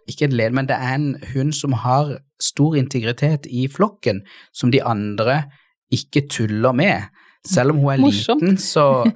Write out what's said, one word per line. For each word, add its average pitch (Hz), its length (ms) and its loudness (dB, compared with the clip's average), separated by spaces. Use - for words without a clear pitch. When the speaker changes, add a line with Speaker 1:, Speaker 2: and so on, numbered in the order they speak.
Speaker 1:
ikke - 160 -4
en 139 80 0
leder, 117 200 0
men 131 140 -2
det 131 100 -2
er 127 180 -4
en 143 220 -2
hund 139 200 -2
som 143 180 -2
har 131 440 0
stor - 360 0
integritet 131 680 0
i 127 220 -2
flokken, 139 540 -2
som 123 180 0
de 123 120 2
andre 110 600 -2
ikke 139 360 -2
tuller 110 440 0
med. 127 300 0
Selv 127 240 2
om 156 80 0
hun 139 140 2
er 135 60 0
Speaker 2:
Morsomt. 220 440 2
Speaker 1:
liten, 190 140 4
så 139 480 2